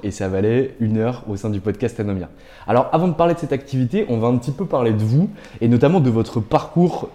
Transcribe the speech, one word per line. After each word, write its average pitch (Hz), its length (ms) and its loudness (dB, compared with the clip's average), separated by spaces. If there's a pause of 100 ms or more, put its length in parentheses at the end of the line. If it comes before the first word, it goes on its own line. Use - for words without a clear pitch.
et 101 80 -4
ça 98 160 -6
valait 113 540 0
une 110 160 0
heure 123 320 -2
au 98 80 -6
sein 107 140 -6
du 101 100 -4
podcast 107 400 -4
Anomia. 98 260 -4 (400)
Alors 123 240 2
avant 170 160 2
de 165 60 0
parler 170 220 2
de - 40 -14
cette 147 140 -4
activité, 131 560 -2
on 117 80 0
va 110 100 0
un 123 80 2
petit 123 160 -4
peu 185 140 -6
parler 123 260 0
de 107 120 0
vous 143 260 2 (320)
et 120 80 4
notamment 139 320 4
de 127 80 4
votre 113 320 0
parcours - 720 0